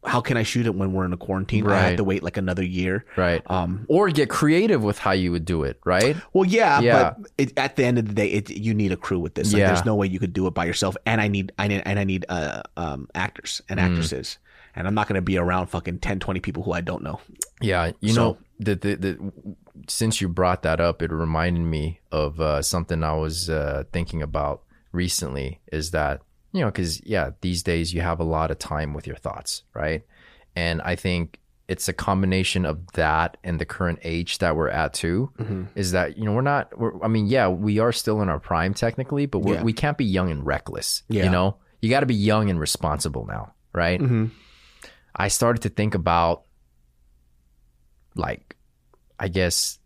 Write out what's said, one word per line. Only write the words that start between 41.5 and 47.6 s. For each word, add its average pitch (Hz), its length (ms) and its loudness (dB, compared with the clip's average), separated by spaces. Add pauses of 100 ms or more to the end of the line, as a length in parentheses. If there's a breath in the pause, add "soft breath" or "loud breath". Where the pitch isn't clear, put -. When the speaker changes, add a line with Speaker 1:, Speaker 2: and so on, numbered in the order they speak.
Speaker 2:
You 110 80 0
gotta 135 180 4
be 123 80 2
young 107 340 4
and 87 100 2
responsible 73 680 -2
now, 52 260 -8 (200)
right? 87 260 2
Speaker 1:
Mm-hmm. 117 280 2 (880 loud breath)
Speaker 2:
I 95 120 4
started 120 360 2
to 107 60 0
think 107 260 0
about, 85 480 4 (1700)